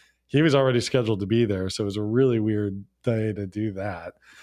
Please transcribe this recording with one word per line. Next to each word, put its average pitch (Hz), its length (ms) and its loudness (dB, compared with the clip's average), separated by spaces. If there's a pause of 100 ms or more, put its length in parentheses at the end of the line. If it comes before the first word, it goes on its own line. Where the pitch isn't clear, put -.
(260)
he 139 140 2
was 156 140 4
already 131 260 4
scheduled 110 400 0
to 101 60 -2
be 117 180 4
there. 95 240 -2
So 104 160 -4
it - 20 -2
was 101 120 -4
a 107 40 -4
really 117 380 2
weird 104 440 -2 (180)
day 110 320 0
to 101 120 -6
do 104 260 -6
that. 95 420 -8 (280)